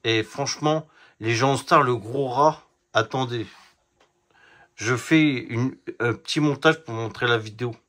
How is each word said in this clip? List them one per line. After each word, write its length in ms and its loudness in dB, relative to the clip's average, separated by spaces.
Et 180 2
franchement, 640 -4
les 160 -2
gens 220 2
stars, 260 4
le 140 2
gros 320 -4
rat. 340 2
Attendez. 520 -2
Je 200 -2
fais 340 4
une, 460 -4
un 140 0
petit 260 -6
montage 460 2
pour 80 -10
montrer 340 -6
la 100 2
vidéo. 380 -8